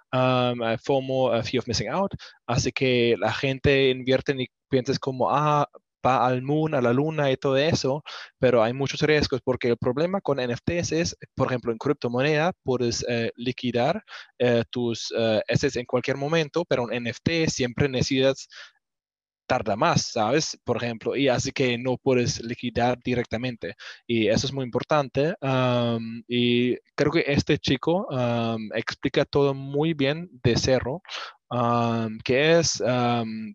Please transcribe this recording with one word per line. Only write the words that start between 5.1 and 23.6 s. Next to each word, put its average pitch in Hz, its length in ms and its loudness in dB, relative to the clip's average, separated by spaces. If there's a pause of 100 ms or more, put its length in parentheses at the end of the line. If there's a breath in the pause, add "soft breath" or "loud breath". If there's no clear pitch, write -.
ah, 147 380 2 (380)
va 123 200 4
al 127 160 0
moon, 156 320 0
a 135 60 2
la 120 120 4
luna 147 400 2
y 131 40 0
todo 135 200 0
eso, 143 480 0 (340 loud breath)
pero 123 240 6
hay 117 100 2
muchos 135 280 -4
riesgos 147 420 2
porque 123 280 0
el 117 60 2
problema 165 440 -2
con 139 180 -2
N 123 140 -2
F 123 120 -8
Ts 170 280 -2
es, 165 240 -2 (180)
por 127 140 0
ejemplo, 117 240 -2
en 113 60 -6
criptomoneda 147 760 0 (100)
puedes, 123 460 -2
eh, 117 260 -2
liquidar, 123 720 -2 (340 loud breath)
eh, 120 320 4
tus, 120 480 -4
eh, 110 300 2
assets 131 260 0
en 123 120 -6
cualquier 127 300 -2
momento, 156 520 -2
pero 123 160 0
un 110 80 -6
N 120 180 -4
F - 120 -8
T 165 280 0
siempre 127 380 0
necesitas, 131 600 0 (1000 loud breath)
tarda 107 280 -2
más, 147 360 0
¿sabes? 120 500 0
Por 120 140 -2
ejemplo, 113 400 -6
y 135 120 0
así 123 240 0
que 123 260 0
no 123 180 -4
puedes 123 480 0
liquidar 120 580 -2
directamente 120 720 -4 (320 loud breath)